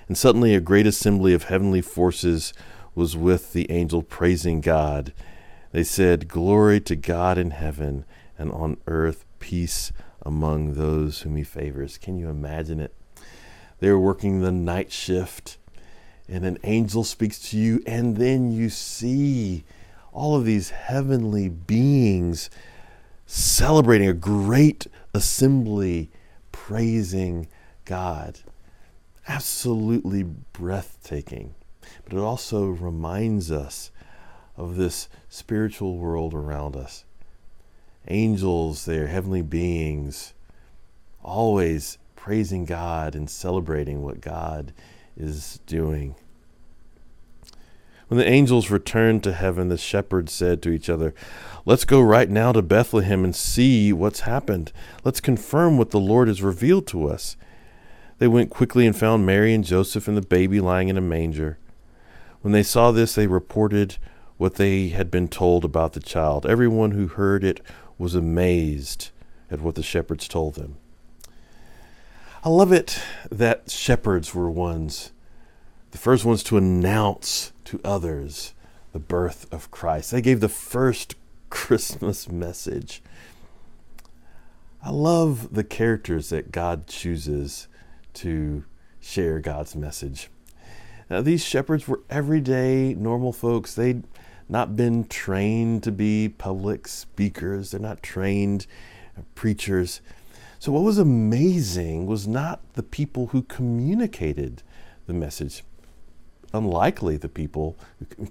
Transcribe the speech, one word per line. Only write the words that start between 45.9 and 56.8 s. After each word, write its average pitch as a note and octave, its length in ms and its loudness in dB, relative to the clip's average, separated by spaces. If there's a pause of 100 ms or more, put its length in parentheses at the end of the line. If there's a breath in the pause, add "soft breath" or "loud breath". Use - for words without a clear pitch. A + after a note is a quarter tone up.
When A#2 100 0
the B2 100 6
angels A#2+ 440 6
returned A2 540 4
to G2 100 0
heaven, F2+ 340 0
the F2 80 0
shepherds F#2 560 -2
said F2 300 0
to E2+ 80 -2
each E2 180 -2
other, D#2+ 260 -2 (520 loud breath)
"Let's B2+ 180 6
go C3+ 160 8
right A2 300 8
now A2 220 4
to A2 100 4
Bethlehem G2 640 4
and F2 120 0
see A#2+ 560 4
what's F#2+ 280 0
happened. A2 520 -2 (320 loud breath)
Let's - 160 -2
confirm D3 560 4
what A2+ 140 4
the G#2 100 4
Lord A2+ 280 6
has G2 120 0
revealed G#2+ 460 2